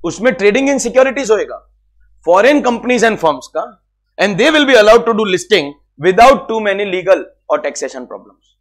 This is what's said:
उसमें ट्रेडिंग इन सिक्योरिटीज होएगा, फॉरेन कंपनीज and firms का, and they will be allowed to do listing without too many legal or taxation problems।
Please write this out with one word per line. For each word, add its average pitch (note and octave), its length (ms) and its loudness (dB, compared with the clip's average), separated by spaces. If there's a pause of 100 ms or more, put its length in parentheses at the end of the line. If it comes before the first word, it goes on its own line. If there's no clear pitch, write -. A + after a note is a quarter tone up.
उसमें F#3+ 300 -4
ट्रेडिंग A3 360 0
इन C#4 100 0
सिक्योरिटीज B3+ 520 -2
होएगा, C3 260 -2 (680)
फॉरेन A3 380 2
कंपनीज A#3+ 420 -2
and A3 140 -2
firms D3 280 -4 (100)
का, F#3 80 -6 (520)
and F#3+ 240 -2
they D4 140 4
will C#4+ 160 2
be A#3 100 6
allowed A3 260 6
to A3+ 120 -2
do A3 80 -2
listing F3 440 -2 (280)
without G#3 500 4
too A3+ 120 -4
many G3+ 260 -4
legal F3+ 360 0 (260)
or D3+ 120 -2
taxation C3+ 460 -10
problems। G2+ 540 -20